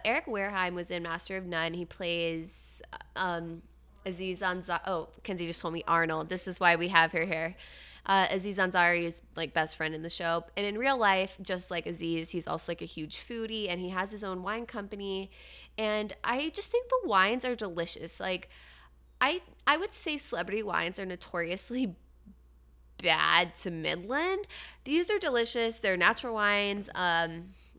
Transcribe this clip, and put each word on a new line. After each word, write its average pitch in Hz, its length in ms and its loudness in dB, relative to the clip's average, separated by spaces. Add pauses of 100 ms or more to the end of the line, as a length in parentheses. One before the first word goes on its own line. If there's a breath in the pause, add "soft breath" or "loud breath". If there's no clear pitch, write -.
Eric 254 220 0
Wareheim 196 480 0
was 175 160 -4
in 175 120 -2
Master 170 360 -6
of 185 80 -8
None. 165 260 0
He 175 140 -4
plays, 170 960 -4 (340)
um, 170 460 -2 (420)
Aziz 185 380 -4
Ansari. 180 440 0
Oh, 185 220 -2 (140)
Kenzie 175 240 -4
just 165 160 -6
told 165 100 -2
me 165 160 -4
Arnold. 160 400 2
This 185 180 -4
is 180 140 -6
why 175 160 8
we 170 120 0
have 165 240 8
her 165 120 0
here. 165 320 -4 (500 loud breath)
Uh, 190 240 6
Aziz 196 280 -2
Ansari's, 175 640 4 (140)
like, 160 160 -4
best 160 240 0
friend 156 180 -2
in 156 80 -8
the 170 80 -6
show. 170 340 0 (120)
And 202 100 0
in 208 120 -2
real 269 180 2
life, 196 440 2
just 185 300 -4
like 170 160 -4
Aziz, 165 440 -2
he's 170 160 -4
also, 160 260 -4
like, 165 100 -6
a 165 40 -8
huge 156 320 -10
foodie, 220 520 -6
and 175 80 -2
he 185 120 -4
has 185 200 -2
his 214 140 -8
own 185 180 -4
wine 220 220 -4
company. 196 680 -6 (460 loud breath)
And 214 380 0 (100)
I 277 300 0
just - 180 -6
think 494 160 0
the 494 200 2
wines 208 360 6
are 247 100 0
delicious. 170 640 -6
Like, 185 300 -4 (720 loud breath)
I, 320 220 2 (240)
I 294 100 6
would 381 160 -4
say 302 240 -4
celebrity 190 460 -4
wines 175 360 -2
are 196 80 -4
notoriously 185 880 -4 (1080)
bad 160 540 4
to - 140 -4
Midland. 208 760 -2 (380 loud breath)
These 339 260 2
are 427 80 2
delicious. 233 600 0
They're 190 180 2
natural 226 380 4
wines. 202 600 2
Um, 170 560 0 (280 soft breath)